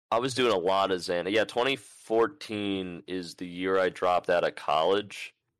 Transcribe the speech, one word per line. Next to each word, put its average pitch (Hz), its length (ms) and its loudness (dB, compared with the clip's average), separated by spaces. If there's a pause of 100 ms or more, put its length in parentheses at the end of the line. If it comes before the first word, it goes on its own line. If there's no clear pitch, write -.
(120)
I 113 80 4
was 123 140 -2
doing 123 200 4
a 95 40 4
lot 95 340 2
of 90 100 0
Xanax. 87 300 -2
Yeah, 107 140 2
twenty 131 300 -2
fourteen 101 1300 -4
is 87 280 -8
the 90 120 -10
year 92 320 -2
I 92 100 2
dropped 90 400 0
out 85 140 4
of 76 120 -2
college, 90 760 -2 (260)